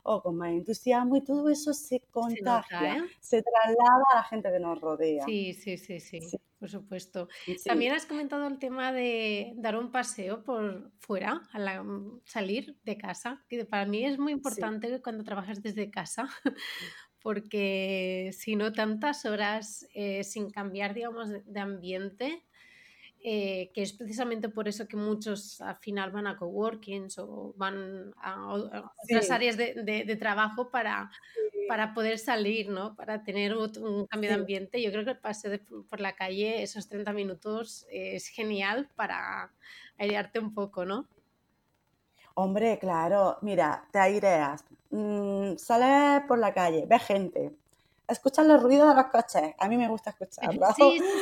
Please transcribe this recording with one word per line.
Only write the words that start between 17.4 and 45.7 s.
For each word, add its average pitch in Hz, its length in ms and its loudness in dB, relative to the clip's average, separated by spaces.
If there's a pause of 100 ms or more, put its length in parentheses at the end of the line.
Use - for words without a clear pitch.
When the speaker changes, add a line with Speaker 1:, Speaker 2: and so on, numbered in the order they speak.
Speaker 2:
si 214 240 -2
no 214 160 0
tantas 220 520 -2
horas, 214 680 -4
eh, 202 320 -4
sin 202 240 -8
cambiar, 202 440 -6
digamos, 233 360 -8
de, 202 160 -10
de 208 160 -10
ambiente, 196 840 -8 (760)
eh, 190 520 -4
que 202 80 -4
es 196 100 -6
precisamente 226 560 -6
por 214 180 -6
eso 208 200 -6
que 208 100 -10
muchos 208 640 -4
al 190 160 -10
final 196 320 -6
van 208 160 -6
a 196 120 -4
coworkings 196 840 -6
o 208 360 -12
van 190 640 -8
a 196 320 -8
o-, 208 220 -4
a 208 180 -12 (120)
otras 220 240 2
Speaker 1:
Sí. 254 40 0
Speaker 2:
áreas 233 260 2
de, 240 180 -2
de, 214 300 -4
de 214 100 -4
trabajo 214 560 -2
para, 208 400 -2 (240)
Speaker 1:
Sí. 427 320 -4
Speaker 2:
para 220 260 -2
poder 220 240 0
salir, 214 520 -2
¿no? 202 260 -6
Para 214 280 -8
tener 202 300 -2
ot-, 220 240 -4
un 202 300 -4
cambio 208 240 -2
de 208 60 2
Speaker 1:
Sí. - 40 0
Speaker 2:
ambiente. 196 400 -4
Yo 214 100 0
creo 214 140 -4
que 262 60 -2
el 254 80 -10
paseo 214 320 -8
de, 208 80 -4
por 214 400 -14
la 190 160 -6
calle, 208 480 -2
esos 202 260 -10
treinta 208 240 -6
minutos, 208 800 -8
eh, 190 240 -8
es 185 120 -10
genial 214 680 -2
para 190 580 -6 (460)
airearte 208 400 -2
un 214 160 -4
poco, 202 300 -6
¿no? 208 220 -6 (1300)
Speaker 1:
Hombre, 196 460 2
claro. 180 640 2
Mira, 175 480 0
te 202 80 4
aireas, 190 640 4 (260)
mm, 202 680 0
sales 277 680 6